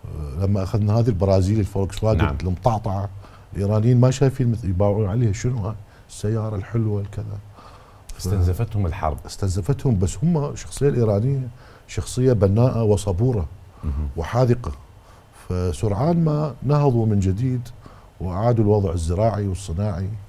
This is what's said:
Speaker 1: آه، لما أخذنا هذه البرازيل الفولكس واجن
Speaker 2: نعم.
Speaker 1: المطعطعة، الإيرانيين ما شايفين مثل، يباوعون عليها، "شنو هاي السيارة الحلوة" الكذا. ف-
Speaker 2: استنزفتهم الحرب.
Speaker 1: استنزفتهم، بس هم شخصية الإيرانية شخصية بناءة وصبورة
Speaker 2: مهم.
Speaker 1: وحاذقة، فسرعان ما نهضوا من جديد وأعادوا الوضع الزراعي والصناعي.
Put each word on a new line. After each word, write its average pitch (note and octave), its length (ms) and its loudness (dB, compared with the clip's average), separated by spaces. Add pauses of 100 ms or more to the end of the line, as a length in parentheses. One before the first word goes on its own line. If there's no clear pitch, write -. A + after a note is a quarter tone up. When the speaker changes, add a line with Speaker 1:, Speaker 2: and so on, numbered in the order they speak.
Speaker 1:
آه، D2+ 400 -6
لما G2 180 0
أخذنا G#2 360 0
هذه A#2 100 4
البرازيل G2 520 4
الفولكس G2 440 -2
واجن D#2+ 200 4
Speaker 2:
نعم. C#2+ 180 0
Speaker 1:
المطعطعة، G2 680 -2 (460)
الإيرانيين G#2+ 460 2
ما B2+ 100 6
شايفين C3 420 0
مثل، G2+ 160 -4
يباوعون G2+ 400 2
عليها، A2 240 0
"شنو B2 340 -4
هاي G#2+ 80 -6 (340)
السيارة G#2+ 480 -4
الحلوة" G#2 440 -2
الكذا. G2+ 380 -10 (680)
ف- - 80 -12
Speaker 2:
استنزفتهم F#2 720 0
الحرب. D#2 400 -4
Speaker 1:
استنزفتهم، G2+ 720 -2
بس F#2 240 0
هم D3 340 0
شخصية - 320 -2
الإيرانية B2 600 0 (380)
شخصية B2 460 0
بناءة A2+ 500 4
وصبورة G#2 640 2 (380)
Speaker 2:
مهم. D2 320 -4
Speaker 1:
وحاذقة، A#2+ 560 0 (760)
فسرعان G2+ 760 0
ما D3+ 380 0
نهضوا C3+ 440 4
من G2+ 140 4
جديد A#2+ 480 0 (520)
وأعادوا G#2 440 2
الوضع G2+ 280 2
الزراعي G2 540 0
والصناعي. F#2+ 640 -4 (200)